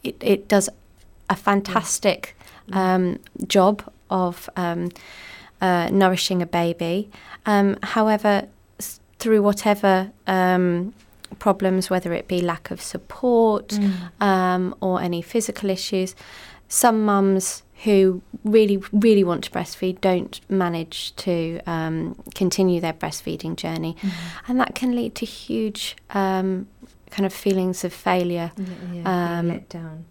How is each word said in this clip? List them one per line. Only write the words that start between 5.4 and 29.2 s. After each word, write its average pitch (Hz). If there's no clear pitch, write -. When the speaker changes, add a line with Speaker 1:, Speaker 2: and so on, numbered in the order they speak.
Speaker 1:
uh, 180
nourishing 185
a 170
baby. 170
Um, 202
however, 214
s-, -
through 220
whatever, 202
um, 185
problems, 190
whether 180
it -
be 180
lack 175
of -
support, 226
Speaker 2:
Mm. 202
Speaker 1:
um, 185
or 185
any 175
physical 208
issues, 185
some 220
mums 196
who 190
really, 208
really 208
want 175
to -
breastfeed 185
don't 185
manage 175
to, 170
um, 160
continue 180
their 165
breastfeeding 160
journey. 165
Speaker 2:
Mm. 196
Speaker 1:
And 247
that -
can 247
lead 233
to 226
huge, -
um, 190
kind 196
of 190
feelings 185
of 175
failure. 175
Speaker 2:
Yeah, 196
yeah, 180
being 175
Speaker 1:
Um, 170